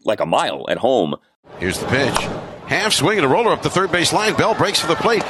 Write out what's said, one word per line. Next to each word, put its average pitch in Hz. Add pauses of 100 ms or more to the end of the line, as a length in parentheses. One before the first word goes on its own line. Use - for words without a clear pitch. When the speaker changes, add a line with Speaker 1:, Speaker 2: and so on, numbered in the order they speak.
Speaker 1:
like, 107
a 82
mile 90
at 87
home. 104 (440)
Speaker 2:
Here's 90
the -
pitch. 127 (380)
Half 196
swing 202
and 160
a 131
roller 196
up 131
the 147
third 180
base 170
line. 196
Bell 208
breaks 190
for 160
the 165
plate. 226